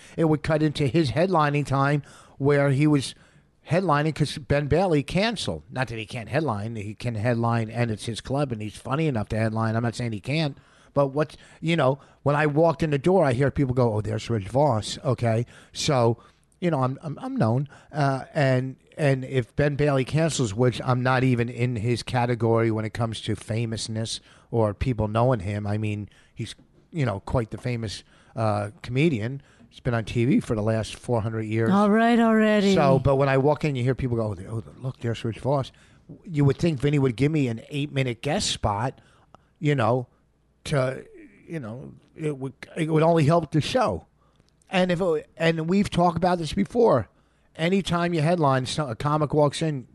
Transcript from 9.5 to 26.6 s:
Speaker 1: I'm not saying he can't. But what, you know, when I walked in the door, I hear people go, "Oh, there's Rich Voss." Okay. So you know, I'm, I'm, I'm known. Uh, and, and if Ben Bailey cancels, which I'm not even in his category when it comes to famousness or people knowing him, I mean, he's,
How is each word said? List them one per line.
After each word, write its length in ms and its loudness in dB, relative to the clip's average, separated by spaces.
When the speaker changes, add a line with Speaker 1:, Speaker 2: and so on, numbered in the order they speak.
Speaker 1:
I'm 80 0
not 120 -2
saying 180 -4
he 80 -8
can't. 360 -4
But 140 4
what, 280 -4
you 160 0
know, 220 2
when 140 2
I 100 2
walked 380 2
in 80 0
the 80 2
door, 260 4
I 80 2
hear 160 2
people 240 0
go, 220 2
"Oh, 60 0
there's 280 -4
Rich 200 -2
Voss." 540 0
Okay. 440 0
So 480 2
you 80 0
know, 100 0
I'm, 200 -2
I'm, 200 -10
I'm 140 -8
known. 320 0
Uh, 320 0
and, 440 0
and 280 0
if 320 -2
Ben 180 0
Bailey 300 2
cancels, 480 0
which 320 2
I'm 180 0
not 220 2
even 240 2
in 260 -2
his 280 -2
category 680 0
when 140 -4
it 80 -8
comes 300 -4
to 120 -4
famousness 840 -6
or 240 0
people 360 -2
knowing 320 2
him, 260 -4
I 100 -2
mean, 300 -4
he's, 220 -10